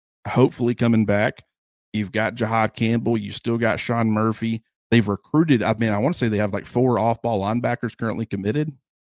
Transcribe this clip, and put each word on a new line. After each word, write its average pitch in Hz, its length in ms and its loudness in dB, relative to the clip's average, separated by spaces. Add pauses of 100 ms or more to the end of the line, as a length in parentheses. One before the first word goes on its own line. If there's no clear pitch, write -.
(280)
hopefully - 460 2
coming 117 320 2
back. 104 380 0 (500)
You've 107 200 -4
got 107 220 -2
Jihad 113 380 0
Campbell. 117 440 0
You 101 160 -6
still 117 240 -2
got 110 220 0
Sean 117 300 0
Murphy. 113 540 0 (260)
They've 113 180 4
recruited, 131 560 2
I 107 120 0
mean, 110 160 -2
I 101 60 0
wanna 135 180 0
say 120 120 -2
they 107 100 0
have, 104 140 0
like, 101 140 -6
four 123 340 0
off-ball 113 420 0
linebackers 117 560 -2
currently 110 280 -4
committed. 139 480 -4 (360)